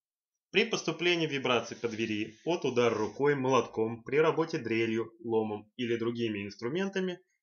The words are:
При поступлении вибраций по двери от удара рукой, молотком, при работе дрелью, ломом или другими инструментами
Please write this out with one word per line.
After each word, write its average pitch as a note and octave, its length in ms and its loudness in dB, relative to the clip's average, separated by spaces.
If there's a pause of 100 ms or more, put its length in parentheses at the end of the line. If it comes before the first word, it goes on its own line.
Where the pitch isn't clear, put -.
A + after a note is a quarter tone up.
(500)
При G#3 140 4
поступлении E3+ 640 0
вибраций B2+ 500 0
по A#2 120 -4
двери G#2+ 580 -2
от F3 180 0
удара A#2+ 300 4
рукой, C3 400 2
молотком, A#2 680 0
при C3 140 -2
работе D#3+ 400 2
дрелью, A2+ 560 0 (100)
ломом A2 540 -2
или A#2+ 200 -2
другими A2+ 460 -2
инструментами F3+ 760 -4 (220)